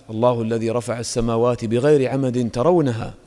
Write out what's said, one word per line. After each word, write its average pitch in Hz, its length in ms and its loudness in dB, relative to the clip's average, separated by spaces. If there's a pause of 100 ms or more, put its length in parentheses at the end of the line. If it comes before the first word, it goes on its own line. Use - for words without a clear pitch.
الله 117 320 0
الذي 113 280 -2
رفع 117 300 -4
السماوات 117 680 0
بغير 123 460 2
عمد 127 420 -2
ترونها 123 600 0 (140)